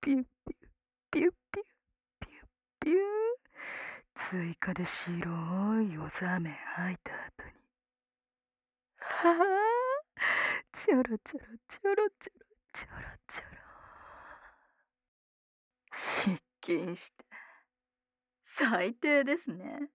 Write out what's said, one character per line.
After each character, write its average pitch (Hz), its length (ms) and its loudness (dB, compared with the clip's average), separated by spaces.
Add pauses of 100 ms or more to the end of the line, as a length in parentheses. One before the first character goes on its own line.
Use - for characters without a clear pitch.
ピ 285 120 2
ュ 262 80 4
ッ 254 40 -2 (220)
ピ - 60 -8
ュ - 20 -6
ッ、 - 20 -20 (540)
ピ - 80 0
ュ 294 80 6
ッ 359 80 4 (160)
ピ - 80 -6
ュ 403 60 -6
ッ、 - 20 -20 (540)
ピ - 80 -12
ュ - 20 -20
ッ - 20 -20 (460)
ピ - 120 0
ュ - 40 6
ッ。 - 20 8 (1300)
追 170 240 -4
加 - 180 -2
で 180 140 -2
白 175 960 0
い 180 160 0
お 156 120 -6
ざ 180 280 -2
め 165 120 -2 (260)
吐 180 160 -2
い 175 60 -6
た - 140 -12
後 - 360 -12
に。 - 60 -20 (1500)
あ - 20 -12 (300)
ー、 - 20 6 (1400)
ち - 200 2
ょ 254 100 6
ろ 233 160 0
ち - 180 -12
ょ - 20 -6
ろ、 - 80 -14 (220)
ち - 180 -16
ょ 403 80 4
ろ 427 140 4 (100)
ち - 100 -14
ょ - 100 -14
ろ、 - 80 -20 (260)
ち - 120 -10
ょ - 20 -20 (140)
ろ - 180 -14 (100)
ち - 100 -10
ょ - 40 -12
ろ。 - 60 -18 (2500)
失 - 480 0 (200)
禁 170 360 0
し - 160 -18
て。 - 120 -20 (1200)
最 226 500 0
低 285 300 4
で 285 140 2
す - 120 -8
ね。 185 440 -8